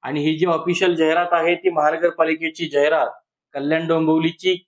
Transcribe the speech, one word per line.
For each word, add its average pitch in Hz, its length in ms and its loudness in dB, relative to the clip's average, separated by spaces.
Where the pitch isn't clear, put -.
आणि 147 180 -6
ही 156 180 0
जी 170 80 2
ऑफिशियल 175 500 0
जाहिरात 160 360 2
आहे 170 240 2
ती 180 140 0
महानगरपालिकेची 160 960 -2
जाहिरात, 143 400 2
कल्याण 156 340 -2
डोंबिवलीची 160 680 0